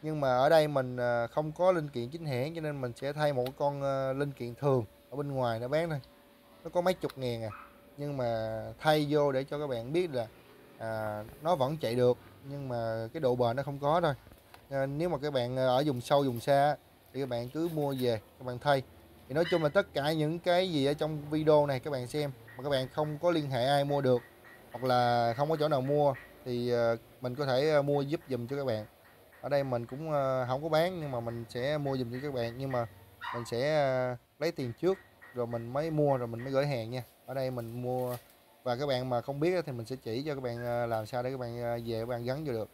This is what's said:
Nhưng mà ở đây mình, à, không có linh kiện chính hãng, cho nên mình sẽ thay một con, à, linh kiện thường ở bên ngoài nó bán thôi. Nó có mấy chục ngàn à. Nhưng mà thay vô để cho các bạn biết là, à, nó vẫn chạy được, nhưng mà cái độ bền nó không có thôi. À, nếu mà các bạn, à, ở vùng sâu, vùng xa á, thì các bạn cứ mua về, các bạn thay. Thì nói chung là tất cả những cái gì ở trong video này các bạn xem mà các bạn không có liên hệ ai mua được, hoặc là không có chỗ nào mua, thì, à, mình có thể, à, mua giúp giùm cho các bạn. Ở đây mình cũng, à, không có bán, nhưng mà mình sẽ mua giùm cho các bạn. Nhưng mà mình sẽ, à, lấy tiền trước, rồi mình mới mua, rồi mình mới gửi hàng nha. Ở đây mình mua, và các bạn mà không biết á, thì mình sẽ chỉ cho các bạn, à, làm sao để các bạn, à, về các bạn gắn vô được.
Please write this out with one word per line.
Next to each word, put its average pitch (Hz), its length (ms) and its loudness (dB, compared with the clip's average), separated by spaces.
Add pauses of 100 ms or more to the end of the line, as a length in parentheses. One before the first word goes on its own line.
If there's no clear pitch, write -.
Nhưng 156 180 -4
mà 127 160 4
ở 135 120 6
đây 156 200 8
mình, 131 280 0
à, 120 300 0
không 156 260 -2
có 180 200 4
linh 160 160 0
kiện 120 220 -6
chính 165 160 -8
hãng, 139 280 -2
cho 165 60 -6
nên 147 200 -4
mình 123 160 -4
sẽ 139 160 -6
thay 147 200 2
một 123 120 0 (120)
con, 143 260 0
à, 135 300 0
linh 139 200 -2
kiện 120 220 -8
thường 131 300 2 (260)
ở 131 60 -10
bên 143 160 -4
ngoài 120 280 0
nó 123 80 -6
bán 160 220 0
thôi. 143 100 -2 (640)
Nó 165 60 -10
có 180 100 2
mấy 180 140 2
chục 147 240 -6
ngàn 120 240 -4
à. 110 80 -4 (460)
Nhưng 143 200 -6
mà 113 440 -2 (180)
thay 156 320 4
vô 147 220 4
để 135 120 0
cho 147 140 -8
các 151 80 -4
bạn 123 260 -4
biết 175 180 0
là, 120 160 -4 (520)
à, 110 460 -6 (180)
nó 165 140 2
vẫn 143 200 0
chạy 117 180 -2
được, 123 240 4 (260)
nhưng 139 240 -10
mà 113 440 -4
cái 165 80 -8
độ 127 160 2
bền 120 200 2
nó 139 60 -4
không 139 160 -6
có 147 220 2
thôi. 156 140 2 (560)
À, 135 160 0
nếu 147 220 -2
mà 156 100 -2
các 147 140 -4
bạn, 127 240 0
à, 131 100 2
ở 127 200 4
vùng 127 140 0
sâu, 143 220 4
vùng 123 180 0
xa 143 260 4
á, 147 100 2 (360)
thì 131 80 -6
các 135 80 -4
bạn 123 200 -4
cứ 160 260 -2
mua 143 260 0
về, 117 200 2 (180)
các 135 80 -16
bạn 123 120 -6
thay. 139 240 4 (460)
Thì 131 60 -6
nói 165 160 4
chung 170 120 4
là 147 60 4
tất 196 260 2
cả 147 180 0
những 160 260 0
cái 180 340 2
gì 135 140 4
ở 147 80 4
trong 151 360 -4
video 151 360 6
này 131 140 0
các 156 100 -6
bạn 127 160 -4
xem 147 240 -2 (260)
mà 127 60 -12
các 147 80 -2
bạn 131 180 2
không 151 300 -2
có 175 120 2
liên 151 200 0
hệ 127 160 2
ai 143 180 4
mua 143 160 2
được, 127 220 4 (500)
hoặc 120 120 -8
là 120 520 4
không 143 140 0
có 160 60 0
chỗ 147 120 2
nào 143 120 2
mua, 143 340 4 (300)
thì, 120 280 -2
à, 117 200 4 (280)
mình 127 140 -6
có 143 120 -2
thể, 135 240 2
à, 147 120 6
mua 143 200 2
giúp 143 260 -2
giùm 120 180 -4
cho 139 100 -6
các 139 80 -4
bạn. 110 220 -2 (540)
Ở 127 80 -8
đây 139 160 2
mình 120 220 -2
cũng, 151 260 -6
à, 131 360 2
không 135 140 -2
có 165 60 -4
bán, 170 320 2
nhưng 147 100 -6
mà 123 100 -2
mình 117 280 -6
sẽ 135 300 -2
mua 139 180 -2
giùm 120 160 -4
cho 123 100 -6
các 143 120 -6
bạn. 117 240 -4
Nhưng 135 140 -4
mà 120 140 0 (480)
mình 120 120 -6
sẽ, 135 280 0
à, 127 420 2 (220)
lấy 165 140 0
tiền 123 280 -4
trước, 190 180 2 (360)
rồi 120 120 -2
mình 117 260 -6
mới 156 180 -2
mua, 147 260 4
rồi 123 120 -2
mình 117 160 -8
mới 135 80 -6
gửi 135 140 4
hàng 117 240 -2
nha. 123 120 -6 (240)
Ở 127 80 -10
đây 131 160 -2
mình 120 320 -8
mua, 123 340 -2 (460)
và 123 140 0
các 143 100 -4
bạn 127 240 0
mà 120 100 2
không 139 200 -6
biết 175 140 2
á, 175 120 0
thì 147 60 -8
mình 117 140 -8
sẽ 131 100 -8
chỉ 120 260 -6
cho 151 120 -4
các 135 60 -6
bạn, 120 260 -6
à, 120 200 0
làm 113 200 -2
sao 123 160 -4
để 127 80 -4
các 135 100 -8
bạn, 120 220 -6
à, 120 240 -2
về 113 140 -2
các 117 60 -4
bạn 120 180 -4
gắn 135 200 -4
vô 143 80 -4
được. 110 220 -4